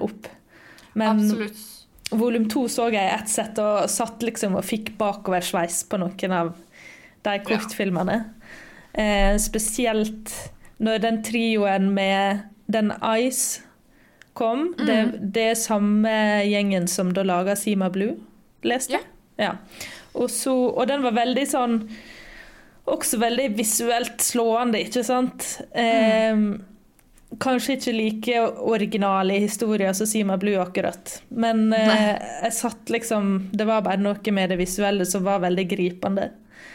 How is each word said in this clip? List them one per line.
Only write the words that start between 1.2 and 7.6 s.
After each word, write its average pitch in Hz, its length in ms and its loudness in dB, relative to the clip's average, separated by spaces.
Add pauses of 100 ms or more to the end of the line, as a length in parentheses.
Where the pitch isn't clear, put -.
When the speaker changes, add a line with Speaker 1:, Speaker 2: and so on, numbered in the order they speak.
Speaker 2:
Absolutt. 214 640 -2 (240)
Speaker 1:
volum 226 380 0
to 254 200 0
så 233 240 0
jeg 202 180 2
i - 40 0
ett 214 140 -6
sett 214 300 -4
og 208 300 2
satt - 320 -4
liksom 226 360 -2
og - 80 -2
fikk 214 340 -6
bakoversveis 185 920 -2
på 208 100 -2
noen 185 340 -2
av 170 220 0 (680)
de 208 80 -2
Speaker 2:
Ja. 202 80 -2
Speaker 1:
kortfilmene. 196 840 -2 (720)